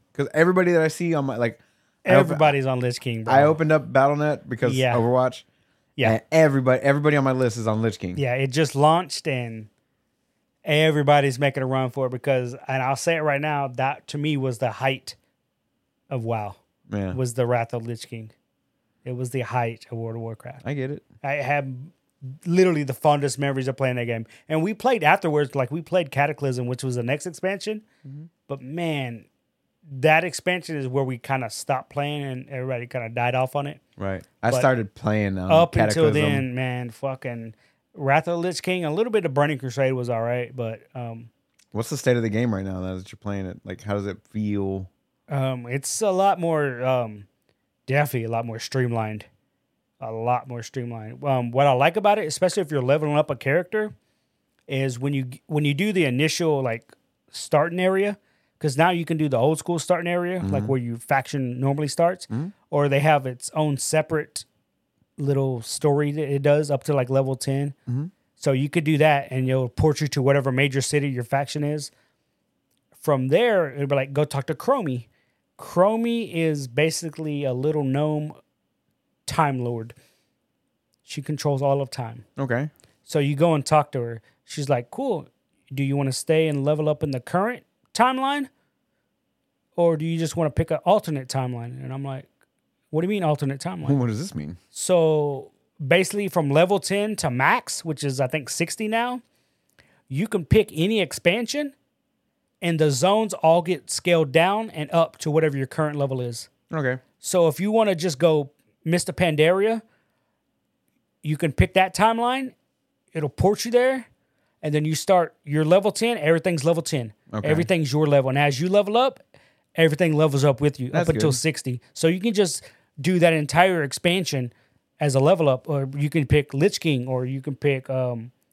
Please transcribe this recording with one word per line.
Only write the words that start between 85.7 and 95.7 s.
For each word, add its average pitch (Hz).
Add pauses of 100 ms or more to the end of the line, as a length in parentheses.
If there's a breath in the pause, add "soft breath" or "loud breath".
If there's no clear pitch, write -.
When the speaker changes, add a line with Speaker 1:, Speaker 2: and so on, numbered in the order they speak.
Speaker 2:
Do 135
you 139
wanna 135
stay 160
and 143
level 151
up 151
in 147
the 127
current 214 (300)
timeline? 262 (1300)
Or 170
do 151
you 165
just 160
wanna 160
pick -
an 151
alternate 156
timeline?" 123
And 131
I'm 139
like, 135 (640)
"What 156
do 180
you 190
mean 208
alternate 139
timeline?" 156
Speaker 1:
What 123
does 107
this 185
mean? 78 (140)
Speaker 2:
So 156 (320)